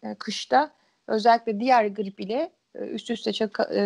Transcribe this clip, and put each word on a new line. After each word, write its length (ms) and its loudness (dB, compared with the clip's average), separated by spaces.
e, 120 -10
kışta 560 0
özellikle 520 2
diğer 260 4
grip 340 -6
ile, 320 -4
e, 40 -12
üst 300 -8
üste 240 -4
çaka-, 420 -2